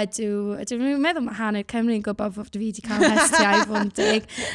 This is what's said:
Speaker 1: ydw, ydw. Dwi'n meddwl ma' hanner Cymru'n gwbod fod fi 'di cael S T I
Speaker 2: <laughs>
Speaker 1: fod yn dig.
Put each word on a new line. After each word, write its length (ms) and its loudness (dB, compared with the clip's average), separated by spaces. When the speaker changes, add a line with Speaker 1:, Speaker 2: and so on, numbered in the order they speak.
Speaker 1:
ydw, 560 -2
ydw. 200 -4
Dwi'n 200 0
meddwl 240 0
ma' 120 -4
hanner 280 -2
Cymru'n 400 0
gwbod 320 -4
fod 160 -12
fi 220 -4
'di 100 -14
cael 240 0
S 240 4
T 80 4
I 260 6
Speaker 2:
<laughs> 40 -2
Speaker 1:
fod 160 0
yn 100 -4
dig. 320 2